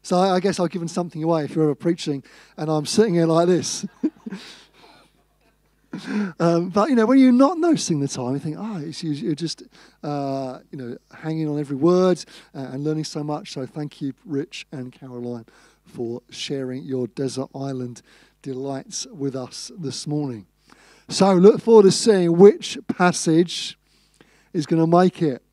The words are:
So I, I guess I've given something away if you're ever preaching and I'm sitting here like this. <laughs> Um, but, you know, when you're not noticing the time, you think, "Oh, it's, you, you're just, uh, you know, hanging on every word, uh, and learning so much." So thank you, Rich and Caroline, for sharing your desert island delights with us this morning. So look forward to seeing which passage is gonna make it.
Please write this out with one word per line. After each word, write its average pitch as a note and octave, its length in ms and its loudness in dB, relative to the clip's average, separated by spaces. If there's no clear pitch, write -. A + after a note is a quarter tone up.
So F3+ 160 -2
I, F#3 160 2
I F3+ 60 2
guess F#3+ 180 -2
I've F3 120 -2
given E3+ 180 -8
something E3 340 -6
away D#3+ 220 0
if C3+ 100 -10
you're D#3+ 100 2
ever C#3+ 120 0
preaching D#3 480 -4
and D#3 120 -6
I'm D3+ 180 -2
sitting G#3 280 2
here E3 120 4
like E3 200 4
this. F3 400 -2
<laughs> - 140 -4
Um, E3+ 300 0
but, G3+ 200 0
you C#4 60 0
know, A3+ 100 4
when B3+ 140 4
you're B3+ 140 6
not C#4 260 4
noticing D4+ 400 0
the C#3 80 -2
time, C3 280 -6
you C#3+ 40 -4
think, D3+ 180 -8
"Oh, G#3 200 -10
it's, D3+ 260 -10
you, D#3+ 80 -6
you're D3 240 -4
just, D3+ 300 -8
uh, C3+ 560 -6
you D#3+ 80 -14
know, B2 180 -12
hanging D#3+ 360 -6
on C#3+ 100 -4
every D3 160 -6
word, F3+ 500 2
uh, C#3 160 -12
and C3+ 140 -8
learning D#3 180 -2
so D3+ 220 -8
much." D3+ 280 -8
So C3 140 -10
thank D3+ 340 -12
you, C3+ 140 -8
Rich - 460 -10
and B2+ 220 -14
Caroline, A#2+ 540 -12
for A#2+ 460 -10
sharing C3 540 -8
your B2+ 240 -4
desert C3 480 -6
island B2+ 460 -8
delights C3+ 680 -10
with C#3 240 -6
us - 420 -12
this C#3 280 -10
morning. C#3+ 400 -6
So G3 260 4
look F#3 260 8
forward A3 240 8
to F#3+ 60 10
seeing F3+ 460 2
which G3+ 500 8
passage - 920 0
is D#3+ 140 -4
gonna E3 200 2
make F3 360 4
it. C#3+ 200 -2